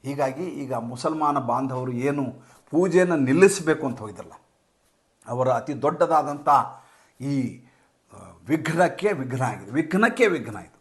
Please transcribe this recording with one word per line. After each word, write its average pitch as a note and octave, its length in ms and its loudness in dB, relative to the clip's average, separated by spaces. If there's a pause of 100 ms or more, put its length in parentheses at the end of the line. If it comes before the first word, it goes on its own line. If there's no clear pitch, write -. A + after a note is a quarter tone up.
ಹೀಗಾಗಿ C#3 400 -4
ಈಗ C#3 300 -8
ಮುಸಲ್ಮಾನ C#3+ 640 -2
ಬಾಂಧವರು B2+ 540 -2
ಏನು C#3 320 -2 (460)
ಪೂಜೆಯನ್ನು F3 460 4
ನಿಲ್ಲಿಸಬೇಕು D#3 680 4
ಅಂತ A#2+ 120 -6
ಹೋಗಿದ್ರಲ್ಲ, G#2+ 340 -14 (960)
ಅವರ B2 200 0
ಅತಿ A#2+ 340 -2
ದೊಡ್ಡದಾದಂಥ D3 680 0 (720)
ಈ, C3 440 -4 (480)
ಆ, G2+ 40 -20 (320)
ವಿಘ್ನಕ್ಕೆ D#3+ 640 0
ವಿಘ್ನ B2+ 300 -4
ಆಗಿದೆ, A2 280 -6
ವಿಘ್ನಕ್ಕೆ G3+ 560 2
ವಿಘ್ನ D3 300 -4
ಇದು. - 240 -18